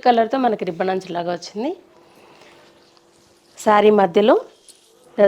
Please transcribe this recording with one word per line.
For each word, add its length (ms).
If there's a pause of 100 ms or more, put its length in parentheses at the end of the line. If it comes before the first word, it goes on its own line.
కలర్‌తో 400
మనకి 240
రిబ్బన్ 240
అంచులాగా 440
వచ్చింది. 340 (1900)
శారీ 260 (100)
మధ్యలో 340 (920)